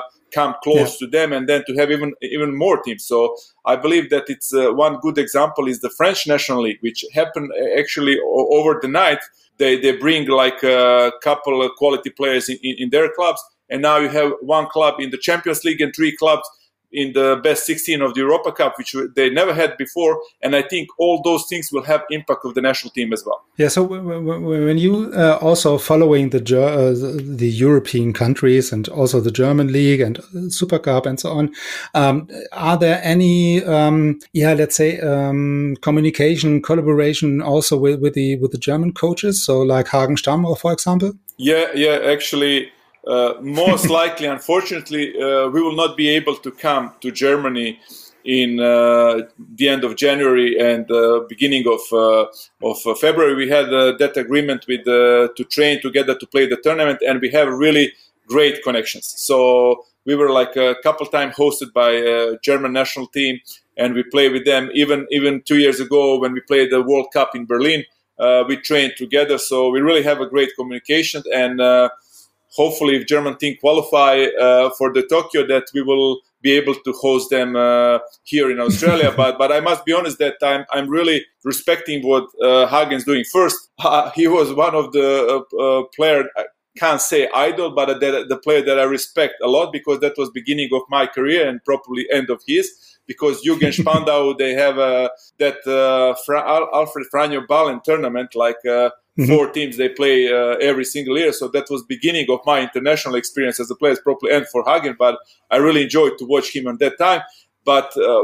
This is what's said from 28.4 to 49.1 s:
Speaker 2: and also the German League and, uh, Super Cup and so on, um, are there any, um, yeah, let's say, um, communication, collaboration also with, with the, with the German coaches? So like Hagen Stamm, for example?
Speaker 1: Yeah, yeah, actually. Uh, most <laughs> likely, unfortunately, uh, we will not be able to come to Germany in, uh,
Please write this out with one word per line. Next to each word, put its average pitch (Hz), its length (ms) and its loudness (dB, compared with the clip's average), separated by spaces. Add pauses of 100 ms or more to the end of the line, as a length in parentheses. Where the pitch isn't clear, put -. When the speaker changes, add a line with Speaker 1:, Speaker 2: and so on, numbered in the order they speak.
Speaker 2:
and 107 160 -6
also 131 320 0
the 117 100 0
German 135 400 2
League 139 300 2
and, 117 180 -2
uh, 180 300 -12
Super 175 300 -2
Cup 131 260 0
and 135 120 -4
so 165 140 -8
on, 151 220 -2 (400)
um, 143 340 2 (240)
are 170 260 0
there 170 280 2
any, 175 580 4
um, 151 560 2 (140)
yeah, 156 200 2
let's 151 220 0
say, 165 240 0
um, 143 840 -2
communication, 151 800 2
collaboration 151 800 0
also 151 360 0
with, 139 240 2
with 143 140 0
the, 135 240 0
with 131 120 0
the 131 60 -6
German 156 340 -2
coaches? 180 540 -2
So 131 160 2
like 131 260 2
Hagen 139 300 0
Stamm, 165 420 0
for 170 140 0
example? 180 400 0 (240)
Speaker 1:
Yeah, 160 360 0
yeah, 147 300 2
actually. 143 680 0 (380)
Uh, 123 340 0
most 165 480 0
<laughs> 165 120 2
likely, 160 260 -4
unfortunately, 151 920 -4
uh, 135 280 0
we 139 120 -2
will 160 160 -2
not 160 220 -2
be 151 120 0
able 151 260 0
to 131 160 -12
come 135 400 -2 (100)
to 127 100 -8
Germany 131 680 -2 (440)
in, 127 360 0
uh, 120 640 4 (340)